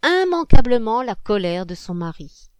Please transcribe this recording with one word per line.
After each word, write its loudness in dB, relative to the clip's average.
immanquablement 2
la -8
colère -6
de -14
son -16
mari. -14